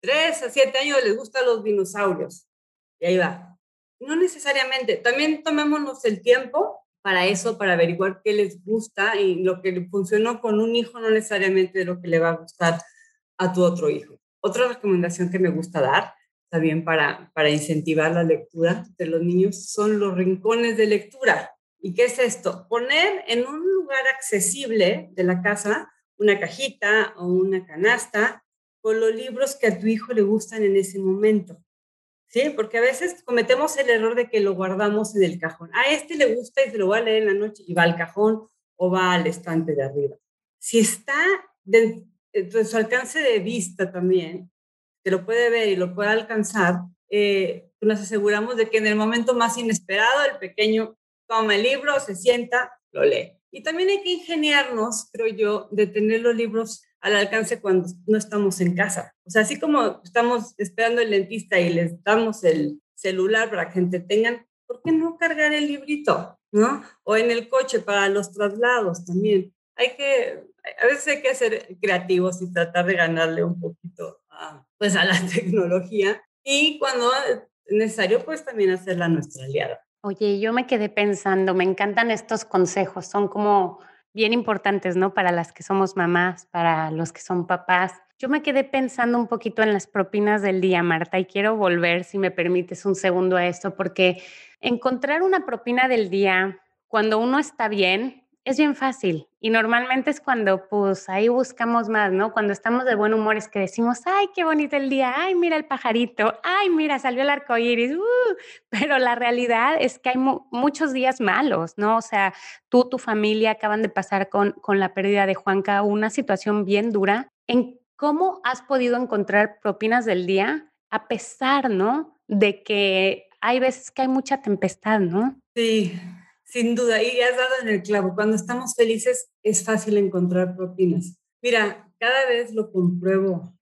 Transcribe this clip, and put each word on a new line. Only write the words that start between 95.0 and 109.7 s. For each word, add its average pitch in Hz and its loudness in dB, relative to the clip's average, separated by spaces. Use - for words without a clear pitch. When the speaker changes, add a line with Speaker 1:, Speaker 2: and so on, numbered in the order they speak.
Speaker 2:
una 381 0
propina 247 -2
del 226 0
día 190 0
cuando 220 2
uno 254 0
está 294 -4
bien 202 0
es 262 -2
bien 294 2
fácil 196 -4
y 220 -2
normalmente 240 2
es 294 -2
cuando, 196 0
pues, 196 -2
ahí 202 2
buscamos 233 0
más, 208 2
¿no? 208 0
Cuando 208 0
estamos 233 -2
de 247 2
buen 208 2
humor 214 0
es 214 -8
que - -6
decimos, 233 -2
"Ay, 392 0
qué 359 -2
bonito 302 0
el 269 -2
día, 262 0
ay, 359 -2
mira 339 2
el 311 -4
pajarito, 233 -2
ay, 381 0
mira, 311 0
salió 254 -2
el 285 2
arco 277 0
iris", 240 0
uh, 466 0
pero 269 0
la 247 2
realidad 240 2